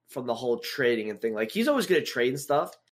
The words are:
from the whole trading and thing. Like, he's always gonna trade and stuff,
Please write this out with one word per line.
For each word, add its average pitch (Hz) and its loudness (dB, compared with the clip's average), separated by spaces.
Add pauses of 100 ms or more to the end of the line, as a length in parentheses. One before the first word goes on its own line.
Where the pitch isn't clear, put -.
from 123 -8
the 117 0
whole 120 0
trading 113 0
and 98 -8
thing. 113 -2
Like, 110 -2
he's 226 0
always 262 2
gonna 160 4
trade 123 0
and 139 -4
stuff, 151 0 (160)